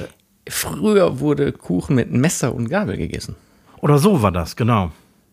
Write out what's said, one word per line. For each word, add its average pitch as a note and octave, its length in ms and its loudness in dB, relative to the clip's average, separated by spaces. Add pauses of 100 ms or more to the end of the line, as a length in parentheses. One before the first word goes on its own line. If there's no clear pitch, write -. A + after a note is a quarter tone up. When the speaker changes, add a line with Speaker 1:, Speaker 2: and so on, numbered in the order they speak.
(480)
Speaker 1:
Früher E3 720 0
wurde C#3+ 320 0
Kuchen E3+ 440 -2
mit - 140 0
Messer C3+ 440 0
und A#2 160 -6
Gabel E3+ 260 -4
gegessen. - 400 -8 (440)
Speaker 2:
Oder D3 180 4
so E3 240 4
war F#2+ 100 4
das, E2+ 240 -4
genau. G#2+ 360 0 (400)